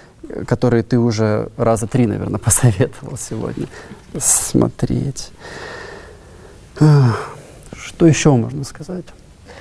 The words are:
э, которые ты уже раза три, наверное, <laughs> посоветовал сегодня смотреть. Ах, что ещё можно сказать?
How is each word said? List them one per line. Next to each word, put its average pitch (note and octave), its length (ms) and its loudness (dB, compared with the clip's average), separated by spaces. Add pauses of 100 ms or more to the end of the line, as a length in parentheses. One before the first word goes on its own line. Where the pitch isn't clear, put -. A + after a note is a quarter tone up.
(280)
э, - 160 -10
которые A#2 380 2
ты B2 160 0
уже A2 580 0
раза A2+ 300 0
три, B2 200 2
наверное, G2+ 320 -4
<laughs> - 60 -10
посоветовал B2 760 0
сегодня A2+ 480 -8 (520)
смотреть. - 1120 0 (1500)
Ах, C#3 480 6 (480)
что - 300 0
ещё D3+ 300 6
можно B2 280 -2
сказать? F3 400 -12 (560)